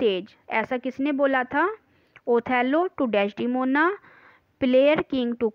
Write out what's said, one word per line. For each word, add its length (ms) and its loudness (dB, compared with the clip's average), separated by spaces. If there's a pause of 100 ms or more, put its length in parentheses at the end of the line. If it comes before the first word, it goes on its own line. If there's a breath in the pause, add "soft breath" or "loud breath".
says?" 260 -2 (220)
ऐसा 280 -4
किसने 340 -4
बोला 320 0
था? 340 -2 (520 soft breath)
Othello 600 0 (120)
to 60 2
Desdemona, 840 0 (720 soft breath)
Player 320 4
King 400 -4
to 200 -2